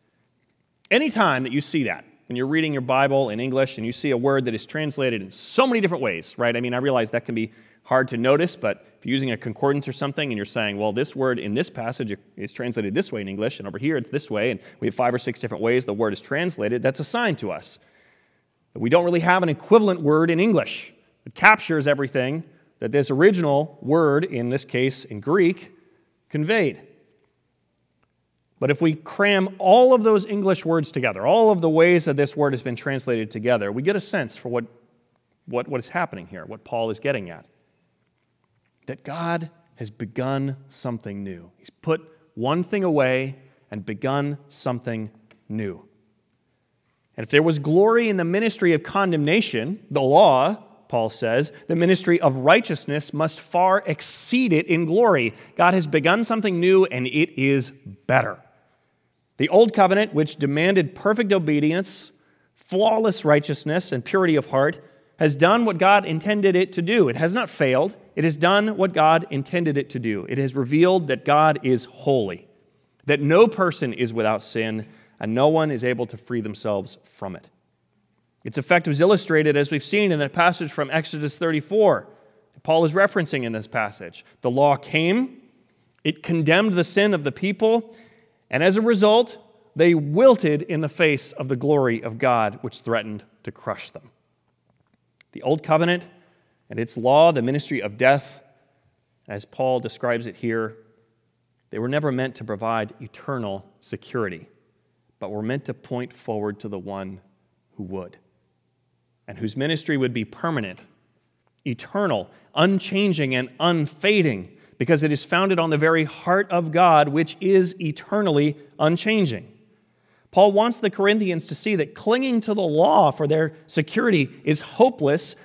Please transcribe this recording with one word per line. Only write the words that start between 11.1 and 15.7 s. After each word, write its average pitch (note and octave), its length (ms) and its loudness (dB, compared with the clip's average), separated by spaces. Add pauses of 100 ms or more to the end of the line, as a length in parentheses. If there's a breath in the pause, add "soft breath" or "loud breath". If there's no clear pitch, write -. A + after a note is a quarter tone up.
word C3 260 -2
in G2+ 140 -6
this C3 160 -2
passage A#2 480 -8 (200)
is G2+ 160 -12
translated A2 400 -6
this F#3+ 180 -4
way A2+ 80 -6
in G2 80 -8
English, G#2 320 -6
and G2+ 80 -14
over G2 100 -10
here C#3+ 200 -2
it's A#2+ 120 -8
this - 220 -8
way, G#2+ 200 -2
and G2+ 100 -8 (180 loud breath)
we - 80 -6
have - 80 -6
five B2 180 0
or B2 60 -2
six - 220 -10
different G2+ 200 -8
ways A#2+ 220 2